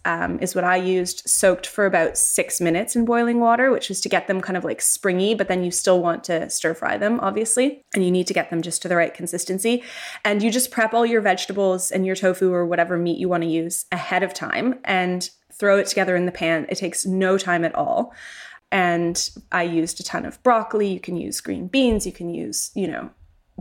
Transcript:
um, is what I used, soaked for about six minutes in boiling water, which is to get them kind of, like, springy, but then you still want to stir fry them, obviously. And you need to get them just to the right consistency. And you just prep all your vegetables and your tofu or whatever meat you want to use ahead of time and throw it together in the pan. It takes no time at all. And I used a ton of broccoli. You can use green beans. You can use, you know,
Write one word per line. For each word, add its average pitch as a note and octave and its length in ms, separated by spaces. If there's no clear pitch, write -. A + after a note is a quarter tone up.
um, F3 340
is F3+ 160
what F3+ 80
I F3+ 120
used, F#3 540
soaked - 380
for - 180
about F3 320
six - 420
minutes F3 360
in A#3 100
boiling A#3 340
water, A#3 300
which - 220
is F#3 100
to - 80
get F#3 160
them F#3+ 160
kind F#3 160
of, F3 80
like, - 160
springy, G3 540
but G3+ 120
then F#3 160
you F3+ 60
still F3+ 320
want E3+ 220
to E3 260
stir - 240
fry - 240
them, G#3+ 220
obviously. A3+ 640
And G3 100
you F3+ 60
need F3+ 160
to G3 80
get E3+ 160
them E3 140
just E3+ 180
to F#3 60
the F3+ 80
right E3+ 180
consistency. F#3+ 680
And G#3 160
you A3+ 80
just A#3+ 220
prep A3 240
all A#3 100
your A#3 160
vegetables F#3+ 680
and F#3+ 160
your F#3+ 80
tofu F#3 360
or F3 140
whatever E3+ 320
meat E3+ 220
you F3+ 100
want E3+ 140
to E3+ 60
use E3 420
ahead F3+ 320
of F#3+ 100
time - 500
and F3+ 460
throw G3+ 240
it G3 80
together F#3 300
in F3 100
the F3+ 60
pan. E3 360
It - 120
takes - 260
no F#3+ 320
time F3 260
at E3 120
all. - 400
And F3 580
I F3+ 100
used E3+ 380
a - 40
ton - 220
of - 160
broccoli. A3 460
You F#3 120
can F3+ 180
use - 220
green - 280
beans. A#3 400
You F3+ 60
can E3+ 200
use, D#3+ 400
you F#3+ 140
know, - 240